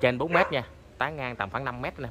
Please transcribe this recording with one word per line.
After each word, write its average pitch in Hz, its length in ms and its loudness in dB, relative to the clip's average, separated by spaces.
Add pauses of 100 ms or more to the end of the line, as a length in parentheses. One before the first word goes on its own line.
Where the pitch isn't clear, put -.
trên 123 160 4
bốn 160 160 -2
mét 180 180 6
nha. 131 120 0 (340)
Tán 147 180 -2
ngang 127 200 -6
tầm 101 140 -4
khoảng 127 160 -4
năm 123 160 -4
mét 160 180 -6
nè, 127 120 -6